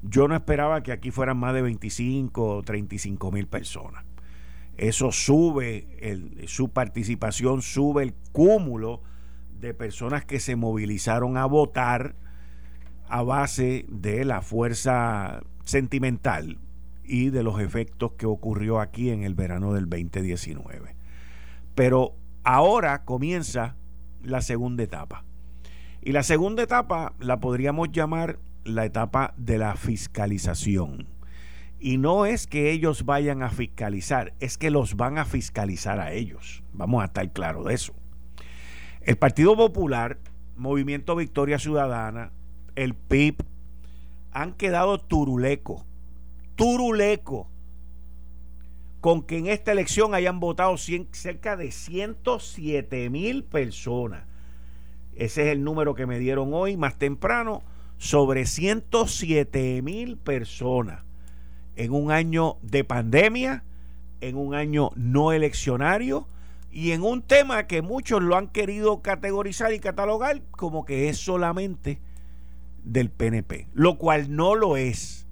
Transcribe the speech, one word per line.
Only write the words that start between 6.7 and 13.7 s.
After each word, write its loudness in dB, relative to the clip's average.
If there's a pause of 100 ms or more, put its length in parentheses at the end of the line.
sube 2
el -2 (180)
cúmulo 6 (580)
de -6
personas -4
que -4
se -2
movilizaron 0
a 2
votar 2 (960)
a 0
base 0